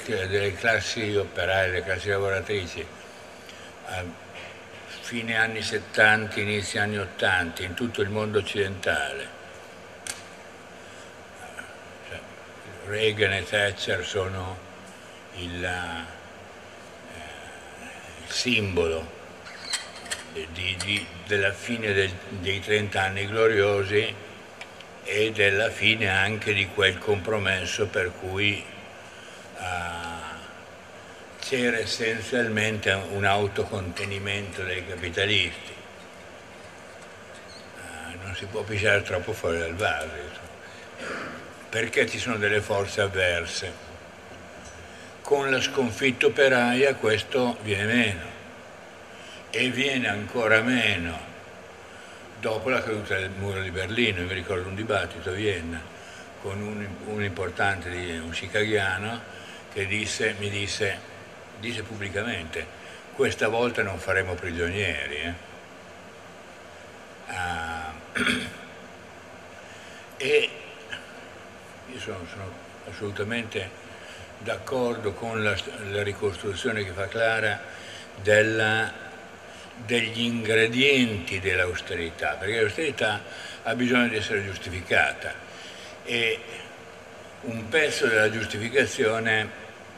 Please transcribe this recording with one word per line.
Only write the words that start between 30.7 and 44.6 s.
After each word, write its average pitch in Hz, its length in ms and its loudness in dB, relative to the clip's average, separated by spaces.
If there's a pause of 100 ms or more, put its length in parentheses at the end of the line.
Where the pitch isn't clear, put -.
c'era 123 320 2
essenzialmente 110 1120 2
un 98 360 2
autocontenimento 98 1400 0
dei 92 220 -4
capitalisti. 92 840 2 (2000)
Eh, 85 460 -10
non 92 120 -6
si 101 120 -6
può 104 160 -4
pisciare 101 400 6
troppo 92 320 0
fuori 85 240 2
dal 82 160 0
vaso, 82 320 2
insomma, - 1120 -10 (480)
perché 117 400 2
ci 117 100 -4
sono 110 200 0
delle 104 240 4
forze 101 400 2
avverse. 90 680 2 (1500)